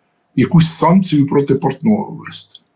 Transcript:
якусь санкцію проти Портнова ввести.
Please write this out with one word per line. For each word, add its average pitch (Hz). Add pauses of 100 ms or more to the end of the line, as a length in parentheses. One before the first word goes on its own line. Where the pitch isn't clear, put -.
(360)
якусь 170
санкцію 160
проти 143
Портнова -
ввести. - (140)